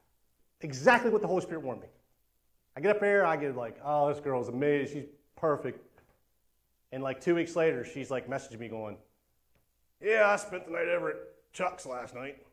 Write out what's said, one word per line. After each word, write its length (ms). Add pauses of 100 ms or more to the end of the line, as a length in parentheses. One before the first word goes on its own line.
(600)
Exactly 500
what 120
the 60
Holy 120
Spirit 220
warned 180
me. 80 (880)
I 40
get 140
up 60
there, 240
I 120
get 200
like, 260
"Oh, 300
this 80
girl 220
is 60
amazing. 460
She's 140 (280)
perfect." 680 (920)
And, 100
like, 180
two 140
weeks 220
later, 280
she's, 260
like, 180
messaging 300
me 100
going, 300 (1040)
"Yeah, 280
I 80
spent 300
the 60
night 160
over 220
at 420
Chuck's 340
last 280
night." 380